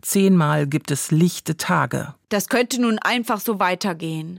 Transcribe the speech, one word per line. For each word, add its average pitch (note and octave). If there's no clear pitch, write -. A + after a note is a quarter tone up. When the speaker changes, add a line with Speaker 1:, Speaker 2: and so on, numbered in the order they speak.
Speaker 1:
zehnmal D#3+
gibt D3
es -
lichte E3
Tage. C#3
Speaker 2:
Das G3+
könnte B3
nun A3+
einfach A3+
so G#3+
weitergehen. F3